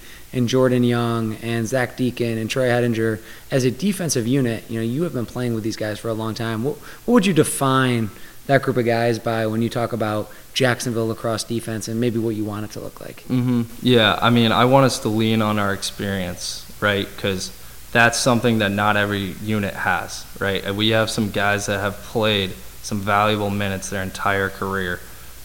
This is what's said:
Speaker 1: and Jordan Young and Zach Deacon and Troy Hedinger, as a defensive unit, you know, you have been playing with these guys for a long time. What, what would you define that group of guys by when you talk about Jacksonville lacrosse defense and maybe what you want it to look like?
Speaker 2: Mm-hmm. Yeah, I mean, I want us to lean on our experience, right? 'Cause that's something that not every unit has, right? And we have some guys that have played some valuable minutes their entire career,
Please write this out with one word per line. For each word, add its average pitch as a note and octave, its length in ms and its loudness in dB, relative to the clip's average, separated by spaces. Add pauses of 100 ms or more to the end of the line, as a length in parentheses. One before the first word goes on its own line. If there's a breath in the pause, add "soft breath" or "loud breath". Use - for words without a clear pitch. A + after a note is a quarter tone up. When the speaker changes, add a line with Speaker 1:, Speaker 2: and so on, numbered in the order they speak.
(340 loud breath)
Speaker 1:
and B2 140 2
Jordan B2 360 4
Young A#2 580 0
and A#2 240 -2
Zach B2 300 -2
Deacon A#2+ 420 -2
and A2 120 -4
Troy B2+ 180 0
Hedinger, A2+ 520 2 (300 loud breath)
as C3+ 140 2
a C3 60 4
defensive D#3 560 -2
unit, A#2+ 420 0
you A2+ 100 -4
know, A2+ 60 -2
you B2 200 -2
have D#3 100 -4
been B2 120 -2
playing B2 280 -4
with G#2+ 100 -4
these G#2+ 120 -4
guys G#2+ 220 -4
for A#2 100 -8
a A2+ 60 -2
long A2 200 -4
time. A2+ 280 -4
What, C#3 140 -2 (300 loud breath)
what A#3 80 4
would G#3 120 6
you G3 60 2
define C3 800 2 (380 loud breath)
that C#3 140 6
group C3+ 140 0
of B2 80 2
guys A#2 340 2
by A2+ 280 -2
when A2 160 0
you A2+ 80 0
talk A#2 240 -2
about G#2+ 360 -2 (220 loud breath)
Jacksonville A#2+ 560 0
lacrosse A2 360 -4
defense A2+ 440 -6
and A2+ 120 -4
maybe A#2 180 2
what A2+ 180 0
you G#2+ 80 -2
want G#2 220 -6
it G2+ 60 -12
to - 80 -12
look - 200 -12
like? - 300 -14
Speaker 2:
Mm-hmm. B2 320 2 (200)
Yeah, A2+ 380 6
I G2+ 100 4
mean, A#2 220 6
I G#2+ 140 6
want C3+ 200 8
us B2 140 0
to - 80 -2
lean A2 320 2
on G#2+ 180 2
our G2+ 140 2
experience, F#2+ 920 -6 (140)
right? G2+ 360 2
'Cause F#2+ 340 -4 (420 loud breath)
that's A#2+ 260 6
something A#2 400 4
that G2+ 140 2
not G#2 240 2
every G2+ 460 0
unit G#2+ 300 -2
has, - 520 -4 (160)
right? G2 240 -2
And G2 120 -4
we G#2+ 140 2
have A2 180 2
some G#2+ 220 -2
guys G2+ 360 0
that G2+ 140 -2
have G2+ 220 -2
played G#2+ 480 0 (320)
some G#2+ 180 -6
valuable G#2 500 2
minutes G2 380 -2
their G2 140 -4
entire G2 480 0
career, F#2+ 500 -4 (440 loud breath)